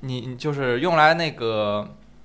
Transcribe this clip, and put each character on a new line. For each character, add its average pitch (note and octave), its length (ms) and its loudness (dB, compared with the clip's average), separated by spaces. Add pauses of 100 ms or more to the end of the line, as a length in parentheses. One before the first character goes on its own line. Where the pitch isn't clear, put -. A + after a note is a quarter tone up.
你， B2+ 220 -6
你 B2+ 140 -10
就 D3 160 -4
是 C3 280 0
用 E3+ 160 2
来 D#3 180 6
那 E3 160 -2
个， G#2+ 640 -2 (300)